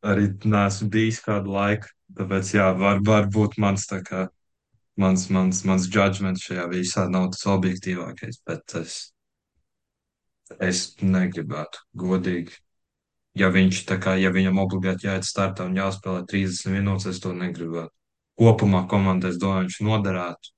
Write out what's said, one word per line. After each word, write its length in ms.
Arī 260
neesmu 440
bijis 320
kādu 320
laiku, 380
tāpēc 420
jā, 220
var, 280
varbūt 560
mans 300
tā 140
kā, 240
mans, 300
mans, 360
mans 240
judgments 580
šajā 220
visā 400
nav 240
tas 140
objektīvākais, 960
bet 340
es, 220
es 240
negribētu, 840
godīgi. 640
Ja 140
viņš 320
tā 160
kā, 160
ja 160
viņam 320
obligāti 460
jāiet 180
startā 400
un 100
jāspēlē 480
trīsdesmit 540
minūtes, 320
es 100
to 140
negribētu. 560
Kopumā 480
komandai, 460
es 80
domāju, 260
viņš 140
noderētu 760